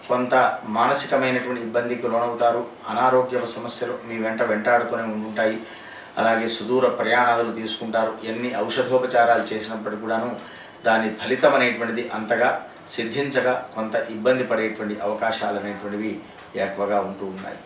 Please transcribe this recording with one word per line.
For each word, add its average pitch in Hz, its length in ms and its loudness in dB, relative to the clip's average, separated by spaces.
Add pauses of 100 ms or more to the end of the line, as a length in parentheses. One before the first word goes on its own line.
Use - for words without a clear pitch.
కొంత 123 240 2 (420)
మానసికమైనటువంటి 127 920 2
ఇబ్బందికి 120 460 -2
లోనవుతారు. 117 480 2 (300)
అనారోగ్య 123 500 4 (140)
సమస్యలు - 400 -4 (120)
మీ 113 80 -6 (100)
వెంట 110 160 -2 (100)
వెంటాడుతూనే 113 520 2 (120)
ఉంటుంటాయి. 107 420 -2 (600)
అలాగే 113 300 2
సుదూర 123 380 2 (140)
ప్రయాణాలు 117 600 2
తీసుకుంటారు. 110 540 -2 (160)
ఎన్ని 120 200 -4 (160)
ఔషధోపచారాలు 123 880 4
చేసినప్పటికీ 107 480 -6
కూడాను 113 280 -2 (560)
దాని 110 240 4 (100)
ఫలితం 135 380 4
అనేటువంటిది 117 460 0 (140)
అంతగా 113 320 2 (460)
సిద్ధించగా 127 580 0 (220)
కొంత 110 200 -4 (200)
ఇబ్బంది 127 280 2
పడేటువంటి 110 540 -2 (100)
అవకాశాలు 107 520 -2
అనేటువంటివి 101 520 -6 (440)
ఎక్కువగా 101 440 0
ఉంటూ 98 260 -4 (100)
ఉన్నాయి. 95 300 -10